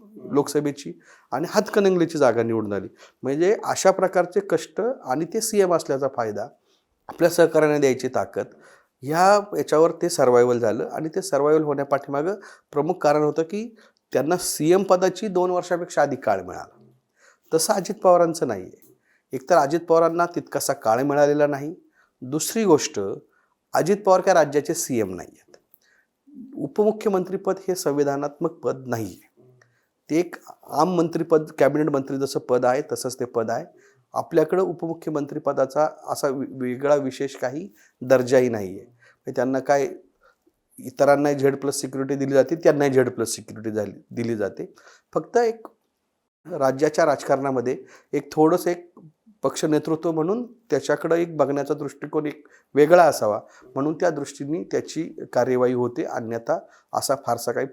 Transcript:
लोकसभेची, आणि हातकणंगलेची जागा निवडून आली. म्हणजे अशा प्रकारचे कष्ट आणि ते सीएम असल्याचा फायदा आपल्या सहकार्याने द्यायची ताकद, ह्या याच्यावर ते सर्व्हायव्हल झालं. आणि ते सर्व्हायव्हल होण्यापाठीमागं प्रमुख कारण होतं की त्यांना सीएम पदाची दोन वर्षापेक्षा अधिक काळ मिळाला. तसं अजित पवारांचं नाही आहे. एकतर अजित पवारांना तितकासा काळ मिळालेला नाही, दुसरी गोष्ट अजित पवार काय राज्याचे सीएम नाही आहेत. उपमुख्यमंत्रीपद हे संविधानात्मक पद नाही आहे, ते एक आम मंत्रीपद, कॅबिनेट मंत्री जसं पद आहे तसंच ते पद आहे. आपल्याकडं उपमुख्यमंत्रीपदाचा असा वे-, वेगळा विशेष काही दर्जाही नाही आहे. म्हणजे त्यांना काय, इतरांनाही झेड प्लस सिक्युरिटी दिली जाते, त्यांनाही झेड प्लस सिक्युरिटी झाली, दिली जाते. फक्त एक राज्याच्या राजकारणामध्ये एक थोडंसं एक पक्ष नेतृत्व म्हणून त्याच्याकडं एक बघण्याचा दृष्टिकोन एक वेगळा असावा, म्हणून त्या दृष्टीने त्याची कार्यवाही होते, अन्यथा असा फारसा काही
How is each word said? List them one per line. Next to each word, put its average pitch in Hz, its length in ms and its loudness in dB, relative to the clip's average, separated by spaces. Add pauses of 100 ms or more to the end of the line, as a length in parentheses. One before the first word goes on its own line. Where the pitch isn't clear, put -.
(160)
लोकसभेची, 143 840 -4 (320)
आणि 139 180 -4
हातकणंगलेची 190 680 2
जागा 120 260 2
निवडून 113 300 -2
आली. 98 140 -6 (360)
म्हणजे 165 400 0
अशा - 280 2
प्रकारचे 185 480 0
कष्ट 185 420 -2 (240)
आणि 135 200 -2
ते 220 160 -6
सीएम 196 320 2
असल्याचा 143 340 0
फायदा 110 400 -6 (600)
आपल्या 165 220 0
सहकार्याने 156 500 4
द्यायची 131 280 2
ताकद, 104 380 -4 (560)
ह्या 190 560 2
याच्यावर 156 340 4
ते 170 180 -4
सर्व्हायव्हल 123 500 4
झालं. 117 300 0
आणि 160 200 -6
ते 190 120 -4
सर्व्हायव्हल 151 440 2
होण्यापाठीमागं 143 720 -2 (360)
प्रमुख 151 220 0
कारण 151 300 2
होतं 151 200 0
की 214 320 -8 (380)
त्यांना 147 240 0
सीएम 175 460 0
पदाची 185 440 2
दोन 180 240 0
वर्षापेक्षा 175 500 -2
अधिक 139 180 0
काळ 95 220 -2
मिळाला. 87 440 -14 (680)
तसं 160 200 0
अजित 196 220 -4
पवारांचं 175 520 4
नाही 98 160 -6
आहे. - 220 -20 (460)
एकतर 135 240 0
अजित 151 240 2
पवारांना 165 460 2
तितकासा 147 480 -4
काळ 113 280 0
मिळालेला 147 460 4
नाही, 147 280 -8 (460)
दुसरी 151 420 -4
गोष्ट 151 360 4 (720)
अजित 160 240 2
पवार 185 240 4
काय 185 120 4
राज्याचे 147 400 2
सीएम 107 420 -4
नाही 85 160 -14
आहेत. - 240 -20 (1000)
उपमुख्यमंत्रीपद 196 1000 -2 (120)
हे 185 80 -2
संविधानात्मक 143 760 -2
पद 135 360 -6
नाही 117 180 -4
आहे, - 480 -18 (560)
ते 151 100 0
एक 175 160 -4 (280)
आम 160 320 0
मंत्रीपद, 165 500 0 (140)
कॅबिनेट 151 300 2
मंत्री 135 280 -2
जसं 135 220 -4
पद 123 260 0
आहे 131 160 2 (100)
तसंच 123 280 -6
ते 123 60 -6
पद 113 260 -4
आहे. 139 140 -6 (480)
आपल्याकडं 156 500 0
उपमुख्यमंत्रीपदाचा 151 1200 -2 (200)
असा 139 200 -4
वे-, 135 220 -4
वेगळा 131 460 -2
विशेष 135 400 -4
काही 147 340 -8 (320)
दर्जाही 127 480 4
नाही 104 180 -4
आहे. 95 180 -14
म्हणजे - 460 -18
त्यांना 131 280 -2
काय, 139 280 0 (920)
इतरांनाही 143 560 2
झेड 135 200 2
प्लस 139 200 -4
सिक्युरिटी 135 400 -6
दिली 135 160 -4
जाते, 135 240 4
त्यांनाही 147 360 2
झेड 127 180 4
प्लस 110 200 -4
सिक्युरिटी 110 420 -10
झाली, 104 220 -4 (180)
दिली 113 240 -4
जाते. 104 380 -6 (400)
फक्त 170 240 -2
एक 226 300 0 (800)
राज्याच्या 151 600 0
राजकारणामध्ये 135 720 0 (360)
एक 147 180 -6
थोडंसं 170 380 4
एक 175 220 -6 (520)
पक्ष 135 220 -2
नेतृत्व 156 460 0
म्हणून 190 420 -4
त्याच्याकडं 151 640 -2
एक 170 220 -2
बघण्याचा 143 360 0
दृष्टिकोन 147 520 -6
एक - 220 -10 (260)
वेगळा 143 300 8
असावा, 110 360 2 (360)
म्हणून 147 180 -2
त्या 175 160 -2
दृष्टीने 147 540 -6
त्याची - 520 -8 (180)
कार्यवाही 127 400 2
होते, 123 300 -2
अन्यथा 120 560 -6 (340)
असा - 220 -2 (100)
फारसा 117 260 -2
काही 127 220 -4